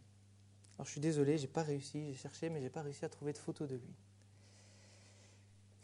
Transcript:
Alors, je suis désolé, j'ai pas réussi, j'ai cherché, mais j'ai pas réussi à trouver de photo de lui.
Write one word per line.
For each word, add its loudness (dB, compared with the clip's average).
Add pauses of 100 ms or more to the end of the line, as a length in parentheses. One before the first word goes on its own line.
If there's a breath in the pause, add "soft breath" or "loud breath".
(800)
Alors, -4
je -8
suis -4
désolé, 6
j'ai 0
pas 2
réussi, 0
j'ai -4
cherché, -4
mais 0
j'ai -2
pas -6
réussi -4
à -2
trouver -2
de -12
photo -4
de -2
lui. -8 (1900 soft breath)